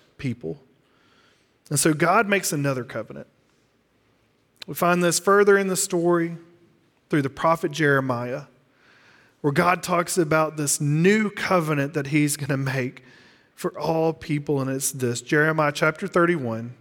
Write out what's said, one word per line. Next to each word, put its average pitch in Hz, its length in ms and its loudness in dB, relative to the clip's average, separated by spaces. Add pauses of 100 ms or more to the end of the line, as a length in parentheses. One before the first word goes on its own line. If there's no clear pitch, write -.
(180)
people. 82 440 -8 (1080)
And 147 100 -2
so 160 140 4
God 175 340 2
makes 196 240 -2
another 139 320 -2
covenant. 117 440 -12 (1400)
We 165 60 -10
find 175 280 2
this 170 180 2
further 202 380 6
in 196 100 0
the 185 100 -2
story 170 600 0 (720)
through 151 120 2
the 135 80 0
prophet 165 420 0
Jeremiah, 135 720 -2 (1000)
where 143 120 0
God 175 300 2
talks 175 340 -2
about 156 400 2
this 147 240 -2
new 180 480 2
covenant 156 640 -2
that 139 140 -4
he's 147 280 2
gonna 143 220 -4
make 135 460 -4 (500)
for - 260 -8
all 160 320 0
people, 147 480 -2
and 131 100 -4
it's 135 220 -4
this. 123 300 -4
Jeremiah 156 500 2
chapter 156 360 -2
thirty-one, 127 720 0